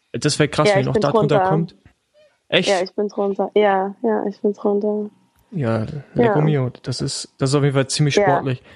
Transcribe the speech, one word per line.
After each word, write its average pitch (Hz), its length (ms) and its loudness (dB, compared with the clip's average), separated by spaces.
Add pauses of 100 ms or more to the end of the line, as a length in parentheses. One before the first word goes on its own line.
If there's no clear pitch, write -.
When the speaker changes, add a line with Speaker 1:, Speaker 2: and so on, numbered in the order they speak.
(120)
Speaker 1:
Das 143 260 -2
wär 151 100 2
krass, 160 220 2
Speaker 2:
Ja, 196 60 2
Speaker 1:
wenn - 20 4
ihr - 20 4
Speaker 2:
ich - 60 -2
Speaker 1:
noch 135 80 -2
Speaker 2:
bin 220 80 2
Speaker 1:
da 190 80 0
drunter 214 260 2
Speaker 2:
drunter. 185 140 2
Speaker 1:
kommt. 165 260 -2 (720)
Echt? 185 220 0
Speaker 2:
Ja, 190 120 2
ich 185 120 -8
bin 208 140 -2
drunter. 202 460 -4
Ja, 196 460 2
ja, 214 260 -2
ich 202 140 -8
bin 208 140 0
drunter. 208 560 -2 (400)
Speaker 1:
Ja, 117 300 -2
Speaker 2:
Ja. 110 60 -4 (280)
Speaker 1:
Lecco 220 260 2
mio, 143 300 0 (140)
das - 180 -6
ist, - 340 -8
das 135 140 0
ist 131 40 2
auf 143 100 2
jeden 143 100 0
Fall 135 140 0
ziemlich 151 280 0
Speaker 2:
Ja. 208 80 6
Speaker 1:
sportlich. 151 380 0 (140)